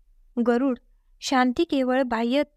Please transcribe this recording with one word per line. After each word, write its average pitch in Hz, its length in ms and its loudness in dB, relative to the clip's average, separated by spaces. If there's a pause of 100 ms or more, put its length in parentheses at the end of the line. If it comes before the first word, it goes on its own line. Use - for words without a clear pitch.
(460)
"गरुड, 247 320 0 (420)
शांती 254 440 0
केवळ 262 380 0
बाह्य 240 400 -2 (140)